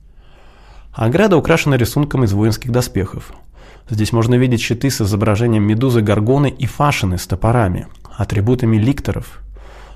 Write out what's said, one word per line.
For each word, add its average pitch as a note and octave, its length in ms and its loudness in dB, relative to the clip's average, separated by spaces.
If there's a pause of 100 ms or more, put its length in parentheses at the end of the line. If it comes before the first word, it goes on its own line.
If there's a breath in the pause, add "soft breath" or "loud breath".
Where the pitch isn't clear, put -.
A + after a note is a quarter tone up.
(920 soft breath)
Ограда E3 440 2
украшена D3+ 400 2
рисунком C3+ 480 0
из G2 80 0
воинских A2 400 0
доспехов. - 600 -4 (560 loud breath)
Здесь G#2+ 240 -2
можно A#2 220 2
видеть B2 260 2
щиты B2 300 -2
с B2+ 100 -6
изображением G#2+ 640 2
медузы, A#2 380 2
горгоны G#2+ 500 2
и - 160 -6
фашины G#2+ 500 0
с - 120 -8
топорами, G2+ 580 0 (300)
атрибутами A2 600 0
ликторов, G#2+ 640 -2 (560 loud breath)